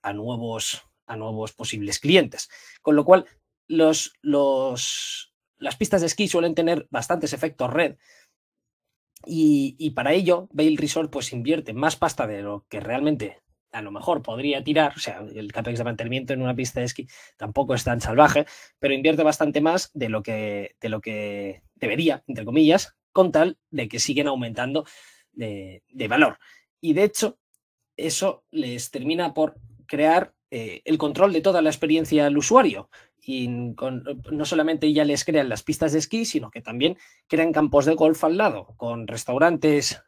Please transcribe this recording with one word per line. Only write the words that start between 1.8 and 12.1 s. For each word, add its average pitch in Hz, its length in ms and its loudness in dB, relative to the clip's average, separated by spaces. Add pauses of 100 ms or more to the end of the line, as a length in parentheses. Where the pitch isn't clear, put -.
clientes. 160 500 2 (340)
Con 151 120 4
lo 147 100 6
cual, 185 220 8 (400)
los, 156 460 2 (100)
los, 135 1120 -2 (240)
las - 160 -8
pistas 202 280 0
de 170 40 2
esquí 190 220 -2
suelen 170 260 2
tener 165 360 0
bastantes 151 420 -2
efectos 131 400 -4
red 160 240 0 (1300)
y, 147 520 2
y 156 140 -4
para 135 220 0
ello 180 400 2
Vail 156 240 4
Resort, 156 340 -2
pues, 131 220 -8
invierte 127 400 -2
más 143 240 0
pasta 143 320 -2